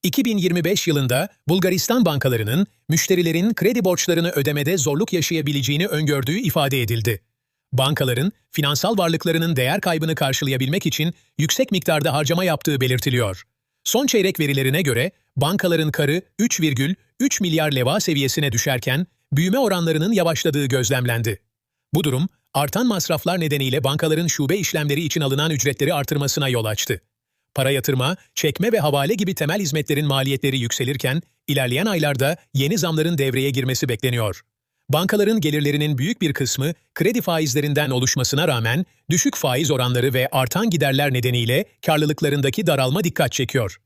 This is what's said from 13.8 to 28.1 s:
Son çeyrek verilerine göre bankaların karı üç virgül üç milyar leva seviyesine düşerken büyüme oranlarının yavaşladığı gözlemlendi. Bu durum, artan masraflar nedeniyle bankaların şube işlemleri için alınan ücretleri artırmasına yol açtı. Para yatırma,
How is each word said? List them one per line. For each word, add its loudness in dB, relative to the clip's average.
Son 2
çeyrek 2
verilerine 0
göre 0
bankaların 0
karı 0
üç 0
virgül 0
üç 0
milyar 0
leva 0
seviyesine 0
düşerken -2
büyüme 2
oranlarının 0
yavaşladığı 2
gözlemlendi. 0
Bu 2
durum, 0
artan 0
masraflar 0
nedeniyle 0
bankaların 0
şube 0
işlemleri -2
için -2
alınan 0
ücretleri 0
artırmasına -2
yol 0
açtı. -4
Para 2
yatırma, 0